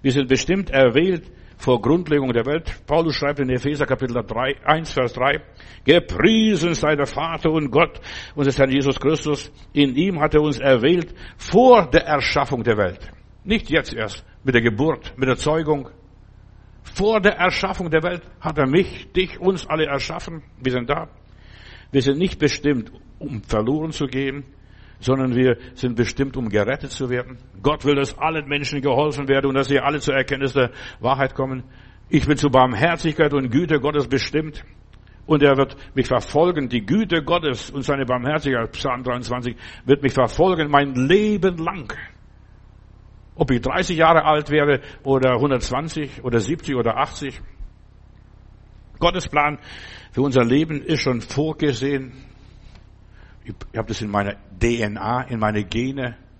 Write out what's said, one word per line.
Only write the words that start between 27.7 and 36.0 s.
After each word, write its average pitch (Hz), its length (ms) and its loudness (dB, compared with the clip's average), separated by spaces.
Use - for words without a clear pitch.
will, 147 100 4
dass 139 240 -4
allen 156 280 -2
Menschen 143 340 -4
geholfen 139 460 0
werde 135 200 4
und 135 80 0
dass 135 120 2
sie 139 120 2
alle 143 200 0
zur 139 140 -2
Erkenntnis 135 400 -2
der 123 160 2
Wahrheit 131 340 0
kommen. 131 300 -6
Ich - 180 2
bin 143 100 2
zur 143 140 2
Barmherzigkeit 143 840 2
und 131 160 0
Güte 151 300 2
Gottes 143 280 -2
bestimmt. 147 560 -4
Und 151 160 4
er 139 160 6
wird 139 180 0
mich 131 100 2